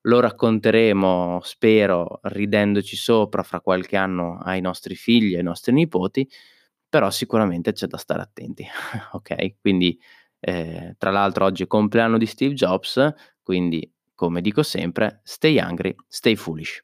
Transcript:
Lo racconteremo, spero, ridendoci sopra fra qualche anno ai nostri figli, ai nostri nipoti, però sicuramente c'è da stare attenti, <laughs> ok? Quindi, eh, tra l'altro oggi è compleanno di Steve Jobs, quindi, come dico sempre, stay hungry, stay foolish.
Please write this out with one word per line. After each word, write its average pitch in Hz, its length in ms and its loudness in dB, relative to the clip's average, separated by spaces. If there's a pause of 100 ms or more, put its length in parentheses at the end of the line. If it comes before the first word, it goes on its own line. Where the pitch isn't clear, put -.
Lo 120 180 4
racconteremo, 104 1200 2
spero, 101 800 2
ridendoci 101 720 0
sopra 107 480 0
fra - 160 -8
qualche 92 380 -2
anno 90 440 -2
ai 92 200 -4
nostri 90 340 -6
figli, 110 400 2
ai 87 80 -2
nostri 87 300 -2
nipoti, 135 540 0 (600)
però 110 220 2
sicuramente 104 640 -2
c'è - 140 -8
da - 100 -10
stare - 240 -6
attenti, - 440 -14
<laughs> - 460 -12
ok? - 480 -6
Quindi, 92 400 2 (400)
eh, 87 580 -8
tra 95 140 -2
l'altro 98 340 2
oggi 95 180 0
è 87 40 -6
compleanno 113 500 2
di 113 80 2
Steve 135 280 -2
Jobs, 127 600 0 (300)
quindi, 87 480 -2 (240)
come 87 240 -2
dico 104 240 0
sempre, 90 600 -4
stay 156 360 0
hungry, 87 340 -4 (140)
stay - 300 0
foolish. 80 460 -10